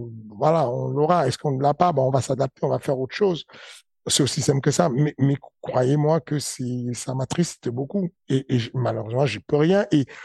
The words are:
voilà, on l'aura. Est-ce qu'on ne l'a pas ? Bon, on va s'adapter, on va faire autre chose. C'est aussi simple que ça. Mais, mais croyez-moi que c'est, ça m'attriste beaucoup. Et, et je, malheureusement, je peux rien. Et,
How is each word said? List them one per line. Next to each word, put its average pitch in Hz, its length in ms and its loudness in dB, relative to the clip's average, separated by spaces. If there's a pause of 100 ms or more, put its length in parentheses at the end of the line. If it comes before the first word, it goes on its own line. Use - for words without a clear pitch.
(280)
voilà, 139 400 2
on 131 200 -4
l'aura. 151 380 2
Est-ce 127 120 -2
qu'on 147 140 -2
ne 131 100 -2
l'a 143 100 4
pas ? 175 200 2
Bon, 139 140 2
on 131 40 2
va 139 100 2
s'adapter, 135 420 -2
on 156 60 0
va 127 100 0
faire 135 200 -2
autre 131 160 -6
chose. 185 320 0 (600)
C'est - 160 2
aussi 131 200 0
simple 135 180 2
que 147 100 2
ça. 170 200 2
Mais, 143 260 0
mais 139 220 2 (240)
croyez-moi 147 580 2
que 151 180 -4
c'est, 123 540 -6
ça 127 220 -8
m'attriste - 560 -4
beaucoup. 175 400 -4 (180)
Et, 135 260 0
et 123 40 4
je, 113 160 -4
malheureusement, 113 500 -2
je 107 140 -2
peux - 180 -2
rien. 185 360 4
Et, 147 120 4 (200)